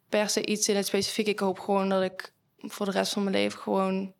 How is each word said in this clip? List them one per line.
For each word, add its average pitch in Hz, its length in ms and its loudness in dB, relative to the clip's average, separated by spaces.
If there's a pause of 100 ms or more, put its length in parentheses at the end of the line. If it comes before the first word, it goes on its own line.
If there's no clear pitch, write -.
per 208 200 2
se - 160 0
iets 208 240 0
in 208 60 2
het 196 100 0
specifiek. 208 420 0
Ik 202 120 0
hoop 190 200 0
gewoon 196 300 2
dat 190 140 4
ik 185 300 -6 (240)
voor - 280 -8
de 196 60 0
rest 190 220 0
van 202 100 0
mijn 196 120 0
leven 208 240 0
gewoon 190 600 0